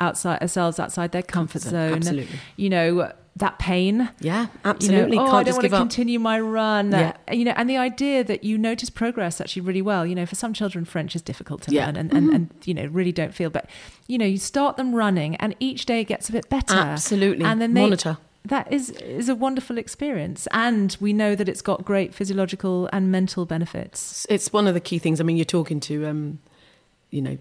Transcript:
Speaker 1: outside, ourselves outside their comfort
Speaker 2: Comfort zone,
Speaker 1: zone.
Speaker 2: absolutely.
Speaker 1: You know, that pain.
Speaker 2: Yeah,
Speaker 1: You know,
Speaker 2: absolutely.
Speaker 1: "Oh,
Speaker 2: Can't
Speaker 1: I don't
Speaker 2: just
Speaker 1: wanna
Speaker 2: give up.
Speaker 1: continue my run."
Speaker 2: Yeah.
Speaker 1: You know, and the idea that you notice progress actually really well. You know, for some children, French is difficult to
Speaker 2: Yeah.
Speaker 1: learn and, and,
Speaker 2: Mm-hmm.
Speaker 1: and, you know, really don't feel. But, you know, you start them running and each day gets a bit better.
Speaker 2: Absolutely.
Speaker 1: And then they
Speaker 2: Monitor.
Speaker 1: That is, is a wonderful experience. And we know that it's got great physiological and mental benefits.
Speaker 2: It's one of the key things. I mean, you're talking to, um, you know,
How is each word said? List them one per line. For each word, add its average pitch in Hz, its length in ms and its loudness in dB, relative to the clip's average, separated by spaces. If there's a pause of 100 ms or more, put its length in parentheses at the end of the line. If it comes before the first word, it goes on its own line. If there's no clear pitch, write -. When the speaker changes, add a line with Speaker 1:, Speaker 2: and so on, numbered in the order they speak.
Speaker 1:
outside, 175 400 0
ourselves 170 380 0
outside 175 340 -4
their 180 100 -2
comfort 165 400 -4
Speaker 2:
Comfort 175 80 -6
zone, 165 200 0
Speaker 1:
zone. 160 80 0
Speaker 2:
absolutely. 147 400 -2 (180)
Speaker 1:
You 196 140 0
know, 170 420 2 (240)
that - 240 -2
pain. 190 580 2
Speaker 2:
Yeah, 175 220 -2
Speaker 1:
You 233 60 -2
know, - 40 -8 (140)
Speaker 2:
absolutely. 208 520 4
Speaker 1:
"Oh, 220 40 4
Speaker 2:
Can't 269 120 4
Speaker 1:
I - 40 8
don't - 100 6
Speaker 2:
just 254 120 2
Speaker 1:
wanna 226 100 4
Speaker 2:
give 196 60 0
up. 190 80 6
Speaker 1:
continue 240 360 0
my 226 220 2
run." 214 500 2
Speaker 2:
Yeah. 180 220 4 (180)
Speaker 1:
You 240 140 2
know, 240 120 2
and 240 140 0
the 262 60 2
idea 254 480 0
that 202 180 -2
you 214 160 0
notice 226 320 -2
progress 226 500 -2
actually - 220 -8
really 185 200 -2
well. 190 220 0
You 180 120 -2
know, 175 100 -2
for 185 80 -8
some 226 180 -4
children, 185 320 -4
French 165 300 -6
is 165 80 -6
difficult - 400 -10
to - 80 -8
Speaker 2:
Yeah. - 160 2
Speaker 1:
learn 147 100 -4
and, 160 160 -6
and, 285 140 6
Speaker 2:
Mm-hmm. 311 80 6
Speaker 1:
and, 170 160 2 (140)
you 185 100 -2
know, 139 120 -4
really 175 260 0
don't 165 200 -4
feel. 165 160 -4
But, - 180 -4 (420)
you 247 100 -2
know, 220 80 2
you 196 120 2
start 277 380 0
them 254 160 -2
running 185 440 2
and 214 240 -2
each 254 260 -4
day 233 160 2
gets - 260 -4
a 220 40 -10
bit 226 180 -4
better. 262 240 0
Speaker 2:
Absolutely. 185 680 2
Speaker 1:
And 220 180 2
then 233 120 2
they 240 80 6
Speaker 2:
Monitor. 170 360 2 (260)
Speaker 1:
That - 280 -2
is, 254 180 0
is 233 380 -6
a 262 80 2
wonderful 254 420 -2
experience. 226 720 -6
And 220 500 2
we 208 120 2
know 208 240 2
that 196 120 0
it's - 140 -4
got 190 220 -2
great 196 300 0
physiological 190 760 -2
and 190 200 2
mental 185 340 0
benefits. - 800 -6
Speaker 2:
It's 202 240 0
one 208 140 4
of 185 80 4
the 170 60 0
key 170 180 -4
things. 160 220 0
I - 40 0
mean, 165 120 2
you're 165 80 2
talking 160 360 -2
to, 151 280 -6
um, 151 320 -6 (680)
you 139 120 -4
know, 135 180 -6